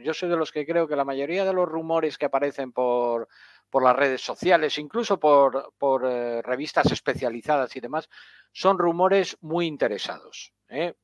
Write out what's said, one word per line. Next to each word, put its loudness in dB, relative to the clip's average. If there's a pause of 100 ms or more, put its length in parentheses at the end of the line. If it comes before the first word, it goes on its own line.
yo -4
soy -6
de 0
los -4
que -6
creo 0
que -4
la 0
mayoría -4
de 0
los 0
rumores -2
que -2
aparecen -2
por, 0 (420)
por 2
las 6
redes 0
sociales, 0
incluso -2
por, 4
por, 0
eh, -2
revistas 0
especializadas -2
y -10
demás, -8 (440)
son 2
rumores 2
muy -2
interesados, -6 (180)
¿eh? -6